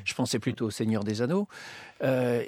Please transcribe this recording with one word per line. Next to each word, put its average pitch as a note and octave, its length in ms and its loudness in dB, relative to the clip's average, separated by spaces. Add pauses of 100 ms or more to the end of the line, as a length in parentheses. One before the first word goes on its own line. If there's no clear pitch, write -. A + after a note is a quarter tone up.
je - 100 -4
pensais B2 240 0
plutôt A#2 260 -2
au G#2+ 60 0
Seigneur A2 320 2
des G#2+ 180 0
Anneaux. F3+ 260 2 (540)
Euh, B2 460 2